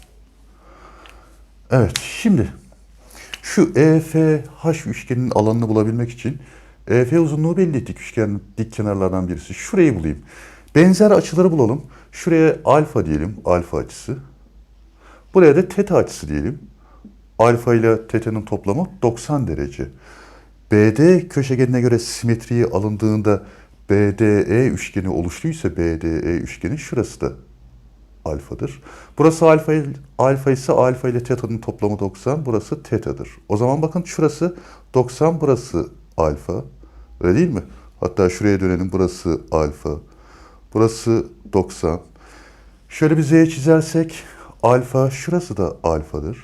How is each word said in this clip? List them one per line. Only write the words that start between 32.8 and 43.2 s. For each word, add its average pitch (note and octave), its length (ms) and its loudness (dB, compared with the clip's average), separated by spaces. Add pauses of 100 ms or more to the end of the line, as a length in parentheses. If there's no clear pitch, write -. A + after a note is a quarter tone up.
teta'dır. - 460 -6 (200)
O G#2+ 80 0
zaman C3 260 0
bakın D#3+ 200 -4
şurası E3 540 -2 (380)
doksan, D3+ 460 0
burası B2+ 480 -2 (280)
alfa. D#2+ 480 -2 (560)
Öyle F2+ 180 2
değil E3+ 120 2
mi? F#2+ 120 -4 (380)
Hatta F2+ 300 0
şuraya G2 300 0
dönelim, F#2 320 -2
burası F2+ 480 -2 (100)
alfa. D#2 400 -2 (840)
Burası A2+ 520 0 (260)
doksan. F2+ 480 -2 (880)
Şöyle D#3 280 0
bir D#3+ 60 2